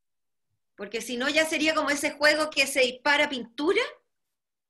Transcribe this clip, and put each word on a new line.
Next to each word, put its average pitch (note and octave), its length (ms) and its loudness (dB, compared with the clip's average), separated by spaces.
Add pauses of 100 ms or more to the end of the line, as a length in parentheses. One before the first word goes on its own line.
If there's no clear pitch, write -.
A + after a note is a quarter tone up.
(760)
Porque G#3 260 -8
si A#3+ 160 -6
no, C4 120 -2
ya D#4 160 2
sería D#4 280 0
como D4+ 160 0
ese D4 220 -2
juego D4+ 380 2
que C#4+ 180 0
se C4+ 140 0
dispara C#4+ 480 2
pintura, D4 520 -2 (880)